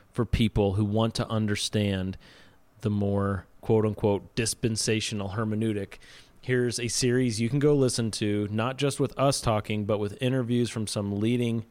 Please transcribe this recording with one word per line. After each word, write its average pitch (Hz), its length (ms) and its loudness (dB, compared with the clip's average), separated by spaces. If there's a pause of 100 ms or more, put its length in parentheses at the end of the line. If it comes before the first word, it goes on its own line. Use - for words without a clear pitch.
(120)
for 120 120 0
people 101 500 2
who 107 100 2
want 110 320 0
to 120 120 -2
understand 101 880 -2 (640)
the 107 80 0
more 101 540 0 (160)
quote-unquote 107 760 0
dispensational 110 960 -2
hermeneutic. 107 640 -2 (480)
Here's 123 380 0
a 120 80 -4
series 123 520 2
you 117 100 0
can 143 80 0
go 147 160 4
listen 120 380 2
to, 104 380 0
not 117 280 -2
just 139 200 0
with 135 200 -2
us 135 240 2
talking, 107 420 0
but 104 140 0
with 101 240 -4
interviews 123 480 0
from 110 160 -4
some 101 340 -4
leading 117 500 0